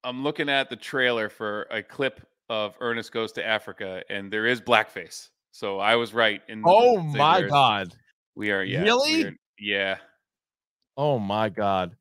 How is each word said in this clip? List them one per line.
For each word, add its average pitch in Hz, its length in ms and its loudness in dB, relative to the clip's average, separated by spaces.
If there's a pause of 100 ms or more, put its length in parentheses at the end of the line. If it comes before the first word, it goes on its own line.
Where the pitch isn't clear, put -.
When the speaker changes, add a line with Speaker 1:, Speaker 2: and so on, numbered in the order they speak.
Speaker 1:
I'm 127 200 -8
looking 147 260 -2
at 135 200 2
the 120 60 -8
trailer 120 540 0
for 104 400 -6
a 110 140 -6
clip - 380 -6 (280)
of 107 300 -4
Ernest 117 320 -4
Goes 113 220 -4
to 85 120 -8
Africa, 98 640 -4
and 98 220 -8
there 107 160 -4
is 123 120 0
blackface. 107 720 0 (220)
So 98 280 -8
I 107 160 4
was 117 180 -2
right 107 340 0
in 107 180 -12
Speaker 2:
Oh 226 320 8
Speaker 1:
saying 156 200 -4
Speaker 2:
my 156 220 4
Speaker 1:
there 185 80 0
is, - 40 -2
Speaker 2:
God. 107 440 2 (400)
Speaker 1:
we 104 160 -4
are, 98 120 0
yeah, 92 180 -2
Speaker 2:
Really? 262 360 2
Speaker 1:
we 330 80 0
are, - 100 -10 (240)
yeah. 98 380 -2 (1000)
Speaker 2:
Oh 139 220 0
my 104 300 -2
God. 95 520 -2